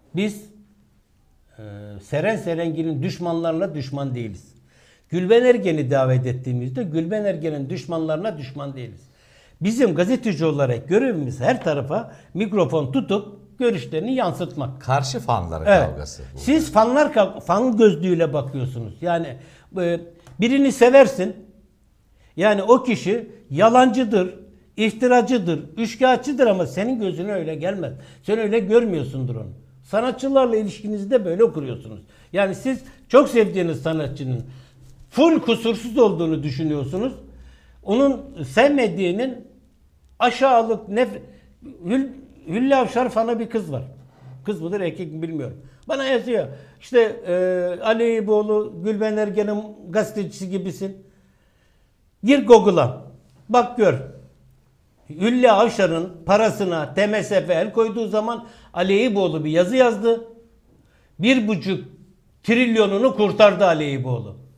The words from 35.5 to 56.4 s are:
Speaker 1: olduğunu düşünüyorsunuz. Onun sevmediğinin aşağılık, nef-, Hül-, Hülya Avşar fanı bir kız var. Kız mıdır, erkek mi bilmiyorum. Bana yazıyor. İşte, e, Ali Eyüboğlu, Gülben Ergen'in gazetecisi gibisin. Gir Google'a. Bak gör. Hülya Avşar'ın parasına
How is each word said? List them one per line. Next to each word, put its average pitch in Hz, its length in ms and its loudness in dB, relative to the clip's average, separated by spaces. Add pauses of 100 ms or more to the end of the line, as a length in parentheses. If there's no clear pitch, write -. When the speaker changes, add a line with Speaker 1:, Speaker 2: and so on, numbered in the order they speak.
Speaker 1:
olduğunu 165 440 2
düşünüyorsunuz. 151 680 -4 (720)
Onun 254 380 2 (340)
sevmediğinin 226 920 0 (720)
aşağılık, 233 680 2
nef-, 202 320 -2 (640)
Hül-, 262 240 -2 (400)
Hülya 262 320 2
Avşar 240 280 0
fanı 226 300 -2
bir 226 120 -8
kız 185 220 -6
var. 123 100 -6 (600)
Kız 202 160 -6
mıdır, 175 200 -6
erkek 170 320 -8
mi 160 100 -10
bilmiyorum. 156 340 -8 (320)
Bana 277 160 -4
yazıyor. 240 420 -2 (340)
İşte, - 180 2 (280)
e, 180 60 -2 (520)
Ali 226 180 2
Eyüboğlu, 214 720 0 (120)
Gülben 214 320 -2
Ergen'in 208 480 -2 (260)
gazetecisi 190 600 -4
gibisin. 190 560 -8 (1160)
Gir 254 220 4
Google'a. 190 560 6 (460)
Bak 240 280 0
gör. 190 180 2 (1120)
Hülya 226 460 4
Avşar'ın 185 580 2 (140)
parasına 190 680 0